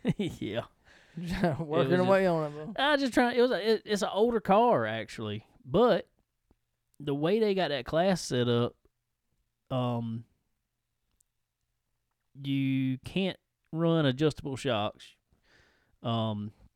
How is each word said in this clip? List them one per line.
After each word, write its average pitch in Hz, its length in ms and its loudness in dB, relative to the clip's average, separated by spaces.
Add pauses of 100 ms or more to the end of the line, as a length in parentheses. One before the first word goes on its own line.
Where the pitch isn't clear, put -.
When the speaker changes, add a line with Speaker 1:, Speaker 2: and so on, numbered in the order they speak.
Speaker 1:
<laughs> 226 140 0
Yeah. 113 440 -6 (560)
Speaker 2:
<laughs> 175 420 -2
Working 160 340 0
Speaker 1:
It 180 60 4
was 185 80 2
Speaker 2:
away 190 160 6
Speaker 1:
just, 185 80 4
Speaker 2:
on 160 140 0
it, 147 100 -6
bro. 156 220 -12
Speaker 1:
I 285 200 2
just 277 160 -2
trying. 247 240 2
It 233 40 6
was 254 100 4
a, 202 220 0
it, - 120 0
it's 202 160 -2
an 185 100 -2
older 226 300 2
car 196 440 4
actually, 107 600 -6 (200)
but 185 420 2 (920)
the 143 140 -4
way 165 260 0
they 208 140 2
got 180 160 0
that 135 160 -6
class 175 360 0
set 123 280 -2
up, 120 260 0 (960)
um, 117 520 -4 (2250)
you 135 640 0
can't 185 320 -4 (340)
run 165 340 2
adjustable 139 520 0
shocks. 107 480 -2 (1000)
Um, 110 480 -4 (240)